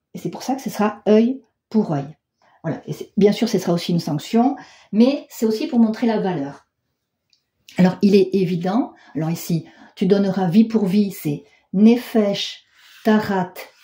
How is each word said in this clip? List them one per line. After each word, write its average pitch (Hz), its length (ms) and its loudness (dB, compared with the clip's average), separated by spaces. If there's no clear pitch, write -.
Et - 40 -16
c'est - 120 -8
pour - 120 -12
ça 262 140 -4
que 269 60 -12
ce - 80 -8
sera 208 380 -4
œil 233 340 2
pour 214 220 0
œil. 139 160 -4
Voilà. - 240 -6
Et 151 60 -10
c'est, - 240 -14
bien 202 160 4
sûr, 220 160 -2
ce 190 100 0
sera 175 140 -2
aussi 170 180 -2
une 170 80 0
sanction, 220 560 0
mais 254 380 2
c'est - 160 -6
aussi 220 220 -2
pour 240 120 0
montrer 220 280 2
la 214 120 0
valeur. 175 460 -6
Alors, 180 240 4
il 202 140 4
est 190 180 4
évident, 185 600 -2
alors 160 140 -4
ici, 165 360 -4
tu 202 120 -2
donneras 196 400 2
vie 208 180 4
pour 214 200 -2
vie, 196 260 0
c'est 151 320 -8
nefesh, 214 920 2
tarat, 196 500 0